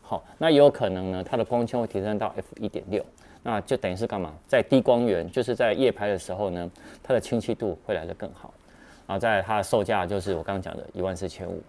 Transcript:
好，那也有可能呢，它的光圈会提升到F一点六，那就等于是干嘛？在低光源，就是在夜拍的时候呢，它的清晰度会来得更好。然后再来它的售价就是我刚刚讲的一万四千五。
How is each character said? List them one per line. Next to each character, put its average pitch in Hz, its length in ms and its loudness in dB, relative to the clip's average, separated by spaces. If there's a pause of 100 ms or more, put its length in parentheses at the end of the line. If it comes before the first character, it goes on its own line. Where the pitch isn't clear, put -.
好， - 240 -8 (140)
那 160 100 4
也 156 80 8
有 143 140 10
可 113 180 0
能 92 240 -2
呢， 92 100 -4
它 92 140 -4
的 117 80 2
光 120 220 0
圈 123 120 -2
会 117 80 0
提 101 140 -4
升 104 180 -2
到 104 160 -4
F 113 120 -8 (120)
一 110 80 -6
点 90 220 -6
六， 95 160 -2 (380)
那 113 180 -2
就 123 160 -2
等 95 160 -2
于 - 20 -4
是 107 120 -4
干 104 120 -4
嘛？ 80 140 -6 (140)
在 127 160 4
低 - 180 4
光 120 240 4
源， 90 260 0
就 131 120 -2
是 123 120 -2
在 113 200 2
夜 117 180 4
拍 104 160 -4
的 98 100 0
时 - 140 -10
候 98 160 -2
呢， 87 220 -6 (320)
它 - 100 -2
的 117 80 4
清 117 180 -2
晰 110 160 -2
度 98 300 -4
会 107 100 -2
来 82 120 -6
得 87 80 -8
更 - 180 -12
好。 - 180 -20 (540)
然 95 100 -6
后 98 60 -2
再 110 160 2
来 95 60 2
它 107 140 0
的 101 60 2
售 104 200 2
价 95 240 0
就 98 140 -2
是 95 120 -4
我 80 100 -2
刚 98 120 -6
刚 95 80 -4
讲 90 140 -10
的 - 180 -12
一 92 80 -6
万 92 120 -2
四 92 140 -8
千 92 180 -10
五。 87 220 -8